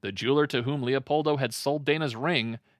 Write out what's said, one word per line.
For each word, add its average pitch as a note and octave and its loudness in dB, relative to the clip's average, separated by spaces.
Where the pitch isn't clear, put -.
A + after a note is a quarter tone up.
The G2 -4
jeweler C3 2
to B2+ 0
whom C3+ -2
Leopoldo C#3+ 0
had B2+ -2
sold D3 -2
Dana's C#3+ 0
ring, E3+ 0